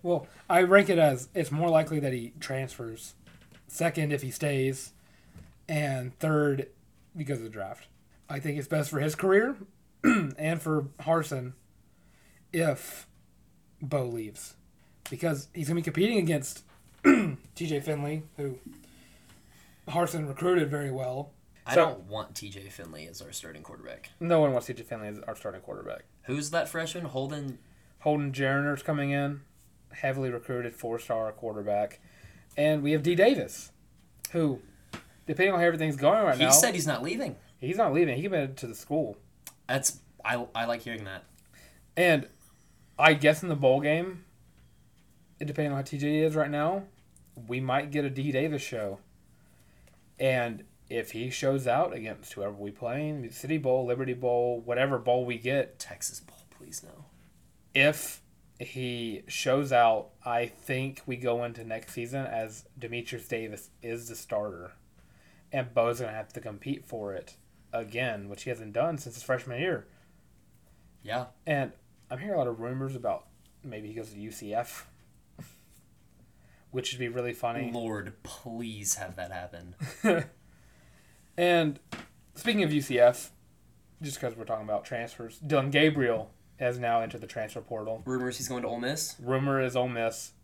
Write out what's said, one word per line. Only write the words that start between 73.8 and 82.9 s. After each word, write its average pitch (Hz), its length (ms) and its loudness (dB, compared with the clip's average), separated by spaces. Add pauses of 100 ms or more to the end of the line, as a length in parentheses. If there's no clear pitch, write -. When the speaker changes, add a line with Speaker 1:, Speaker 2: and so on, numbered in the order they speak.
Speaker 1:
he 107 60 -12
goes 110 160 -10
to 101 100 -16
U 107 100 -10
C 107 240 -10
F, - 320 -6 (520)
<laughs> - 1300 -20
which 127 220 -4
would 123 80 -10
be 123 80 -4
really 120 240 -4
funny. 120 400 -4
Speaker 2:
Lord, 110 400 -6 (100)
please 113 720 -6
have 90 200 -10
that 92 160 -10
happen. 90 420 -12 (300)
Speaker 1:
<laughs> 170 200 4 (1120)
And 170 420 4 (560)
speaking 208 280 2
of 151 100 2
U 151 100 4
C 127 160 0